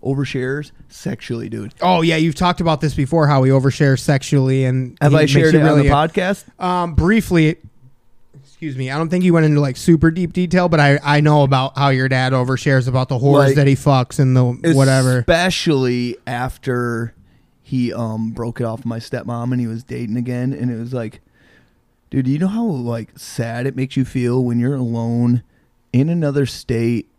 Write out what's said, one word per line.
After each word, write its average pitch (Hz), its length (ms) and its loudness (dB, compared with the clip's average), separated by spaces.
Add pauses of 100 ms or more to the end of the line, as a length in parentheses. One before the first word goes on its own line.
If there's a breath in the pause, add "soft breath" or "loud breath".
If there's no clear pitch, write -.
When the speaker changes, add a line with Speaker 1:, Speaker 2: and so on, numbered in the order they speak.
Speaker 1:
overshares 135 680 -4 (180)
sexually, - 600 -10
dude. 110 340 -10
Speaker 2:
Oh, 175 200 2
yeah, 165 140 2
you've 160 200 0
talked 180 240 0
about 160 200 0
this 151 140 -2
before, 151 320 2
how 143 160 4
he 131 80 4
overshares 135 500 2
sexually 135 640 0
and 127 360 -2
Speaker 1:
Have 143 120 4
Speaker 2:
he 156 60 6
Speaker 1:
I - 40 6
Speaker 2:
makes 143 100 2
Speaker 1:
shared 156 220 4
Speaker 2:
you 160 60 6
Speaker 1:
it - 40 4
on 151 140 4
the 139 60 4
Speaker 2:
really 143 40 2
Speaker 1:
podcast? 170 560 0 (180)
Speaker 2:
Um, 180 320 -2
briefly. 165 640 2 (840)
Excuse 147 340 -12
me. 131 140 -6
I 139 80 -4
don't 165 100 -2
think 180 160 -2
you 180 80 4
went 160 140 4
into, 147 140 2
like, 135 160 -2
super 165 340 4
deep 170 220 -6
detail, 180 360 0
but 160 120 2
I, 143 240 4
I 147 160 2
know 151 220 4
about 135 360 0
how 139 120 2
your 131 180 0
dad 131 240 -2
overshares 131 560 0
about 127 200 -2
the 135 100 -4
whores 139 300 4
Speaker 1:
Like, 135 80 2
Speaker 2:
that 143 120 4
he 139 60 4
fucks 131 440 0
and 131 180 4
the 127 380 2
whatever. 131 460 4
Speaker 1:
Especially 131 960 0 (100)
after 120 880 -6 (480 soft breath)
he, 123 300 -4
um, 113 380 -6
broke 117 300 -8
it 123 40 -2
off 113 160 -6
with - 60 -10
my 117 120 -6
stepmom 120 540 -8
and 123 80 -2
he 120 80 -4
was 113 160 -10
dating 120 320 -8
again, 123 360 -6
and 123 200 -6
it 113 60 -8
was 117 140 -10
like, 117 280 -10 (880 soft breath)
dude, 135 160 -2
you 139 120 -2
know 185 100 0
how, 226 160 -4
like, 120 540 -6
sad 117 480 -8
it 131 100 -6
makes 131 200 -6
you 135 80 0
feel 123 400 -2
when 120 140 -2
you're 127 160 0
alone 120 680 0 (500)
in 135 160 2
another 147 380 0
state 117 640 -4 (100)